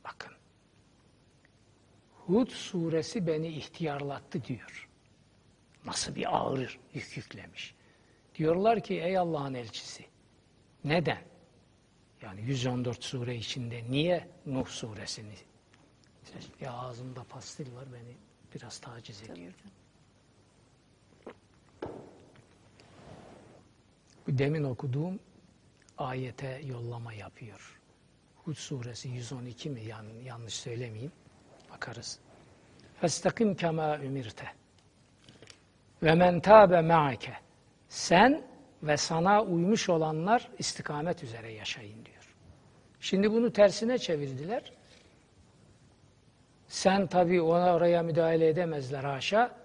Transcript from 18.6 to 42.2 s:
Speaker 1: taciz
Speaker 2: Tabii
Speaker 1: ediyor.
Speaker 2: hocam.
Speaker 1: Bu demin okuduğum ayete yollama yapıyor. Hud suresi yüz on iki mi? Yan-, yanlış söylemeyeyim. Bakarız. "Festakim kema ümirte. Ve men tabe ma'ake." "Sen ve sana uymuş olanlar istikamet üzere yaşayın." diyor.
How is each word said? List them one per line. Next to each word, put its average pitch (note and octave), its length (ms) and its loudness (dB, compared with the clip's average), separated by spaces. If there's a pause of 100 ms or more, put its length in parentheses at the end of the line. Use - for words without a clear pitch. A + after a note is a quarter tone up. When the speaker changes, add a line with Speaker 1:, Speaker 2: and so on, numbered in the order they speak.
Speaker 1:
taciz A#2 420 -16
Speaker 2:
Tabii A2 100 -16
Speaker 1:
ediyor. F2 220 -16
Speaker 2:
hocam. - 180 -20 (4000)
Speaker 1:
Bu D3 100 0
demin C#3+ 260 2
okuduğum C#3+ 560 -4 (800)
ayete C3 680 -8
yollama A#2+ 480 -10
yapıyor. - 680 -18 (560)
Hud D3+ 200 -10
suresi B2 540 -10
yüz B2 240 -8
on B2 120 -10
iki B2+ 240 -10
mi? A#2 140 -8
Yan-, A2 400 -14
yanlış A#2 300 -14
söylemeyeyim. A#2+ 580 -8 (600)
Bakarız. - 480 -12 (840)
"Festakim F#3 540 2
kema D#3+ 440 0
ümirte. C3 480 -8 (1600)
Ve D#3+ 120 8
men F3 260 6
tabe F#3+ 400 12
ma'ake." D3+ 520 2 (560)
"Sen A#3 540 6 (400)
ve D3 140 2
sana F#3 460 4
uymuş F#3 460 2
olanlar E3 600 2 (100)
istikamet D#3 640 -6
üzere A2+ 280 -12
yaşayın." G#2+ 540 -12
diyor. - 300 -20 (640)